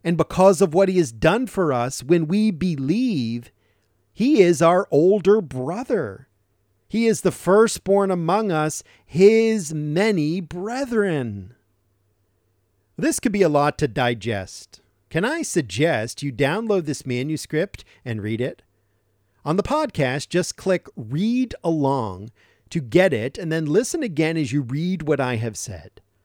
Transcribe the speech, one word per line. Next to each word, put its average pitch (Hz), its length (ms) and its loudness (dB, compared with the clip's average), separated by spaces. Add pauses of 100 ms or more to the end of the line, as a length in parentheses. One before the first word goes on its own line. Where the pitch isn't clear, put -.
And 170 120 0
because 180 440 4
of 160 140 2
what 190 140 4
he 185 100 2
has 131 140 0
done 165 340 2
for 165 260 -2
us, 123 300 -4
when 160 240 2
we 208 240 2
believe, 147 1000 -2 (640)
he 247 300 4
is 170 180 6
our 175 300 4
older 190 500 4
brother. 135 880 -6 (580)
He 226 200 0
is 220 160 2
the 190 100 2
firstborn 202 800 2
among 185 420 0
us, 156 300 -2 (240)
his 214 680 4
many 160 680 0
brethren. 175 1120 -4 (1400)
This 254 240 -2
could 220 120 -2
be 202 100 2
a 170 60 6
lot 147 300 0
to 147 100 0
digest. 110 920 -4 (260)
Can 170 160 -2
I 311 180 -4
suggest 123 800 -2
you 143 100 -6
download 180 520 -2
this 143 220 -8
manuscript 147 800 -4 (200)
and 110 160 -6
read 107 200 -4
it? 135 220 -6 (840)
On 156 120 -2
the 202 60 0
podcast, 165 680 -2
just - 280 -4
click - 380 -2
read 220 600 -4 (100)
along 135 680 -2 (400)
to 170 100 -4
get 160 340 2
it, 113 240 -6
and 165 120 -8
then 160 140 -2
listen 233 380 0
again 165 340 -2
as 135 160 -2
you 143 80 0
read 156 420 -6
what 143 180 0
I 127 160 -2
have 113 200 -6
said. - 460 -16 (220)